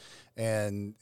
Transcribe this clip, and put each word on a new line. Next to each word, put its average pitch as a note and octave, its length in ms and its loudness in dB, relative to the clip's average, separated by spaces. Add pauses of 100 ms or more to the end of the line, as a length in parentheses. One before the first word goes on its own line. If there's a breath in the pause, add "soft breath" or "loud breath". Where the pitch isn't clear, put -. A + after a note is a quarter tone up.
(360 loud breath)
And, G#2+ 640 2